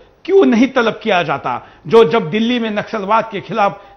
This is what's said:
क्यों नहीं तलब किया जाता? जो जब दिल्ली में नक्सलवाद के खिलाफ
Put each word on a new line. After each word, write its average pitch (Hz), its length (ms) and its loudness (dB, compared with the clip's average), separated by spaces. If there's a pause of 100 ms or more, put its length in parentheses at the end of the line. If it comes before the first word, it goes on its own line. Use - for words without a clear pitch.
(240)
क्यों 381 200 4
नहीं 247 240 2
तलब 226 340 -2
किया 185 200 0
जाता? 139 440 -6 (200)
जो 226 180 6
जब 175 260 0
दिल्ली 226 280 -2
में 226 120 -4
नक्सलवाद 208 600 -4
के 190 80 -8
खिलाफ - 440 -4 (120)